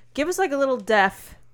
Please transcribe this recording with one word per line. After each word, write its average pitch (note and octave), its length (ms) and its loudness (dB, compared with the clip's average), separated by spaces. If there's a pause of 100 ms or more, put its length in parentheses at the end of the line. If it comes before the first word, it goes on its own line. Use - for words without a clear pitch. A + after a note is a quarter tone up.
(120)
Give D4+ 160 -2
us, F4+ 100 -4
like, F4+ 140 0
a C#4 60 -2
little C4+ 180 2
def G3 600 0 (180)